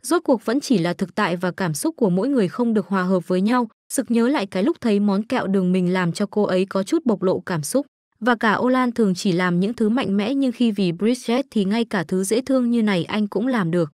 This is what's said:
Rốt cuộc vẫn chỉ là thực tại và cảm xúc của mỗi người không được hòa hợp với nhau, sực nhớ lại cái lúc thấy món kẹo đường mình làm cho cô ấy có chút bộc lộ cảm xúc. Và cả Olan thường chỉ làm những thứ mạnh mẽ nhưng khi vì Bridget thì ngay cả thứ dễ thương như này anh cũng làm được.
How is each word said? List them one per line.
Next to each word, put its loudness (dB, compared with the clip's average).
Rốt 0
cuộc 0
vẫn 0
chỉ 0
là 0
thực -6
tại 0
và -2
cảm -4
xúc -4
của 2
mỗi 0
người 2
không -2
được 0
hòa 0
hợp 0
với 0
nhau, 0
sực -4
nhớ 2
lại 0
cái -2
lúc 0
thấy 2
món 0
kẹo -4
đường 2
mình 2
làm 0
cho -2
cô -2
ấy 2
có -2
chút -2
bộc 0
lộ 2
cảm -4
xúc. -2
Và 2
cả 0
Olan 0
thường 2
chỉ -2
làm 0
những 0
thứ 0
mạnh 0
mẽ 0
nhưng 0
khi 0
vì 0
Bridget -2
thì 2
ngay 0
cả -4
thứ -2
dễ 0
thương 0
như 2
này 2
anh -2
cũng -2
làm 0
được. 0